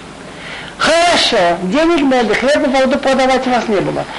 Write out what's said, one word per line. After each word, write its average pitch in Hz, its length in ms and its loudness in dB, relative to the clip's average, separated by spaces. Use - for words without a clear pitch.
Хорошо, 226 840 2
денег 294 400 2
надо, 247 320 2
хлеб 285 320 0
и - 20 2
воду 262 300 2
продавать 262 480 2
у 254 40 -2
вас 233 180 0
не 196 120 2
было. 151 240 -4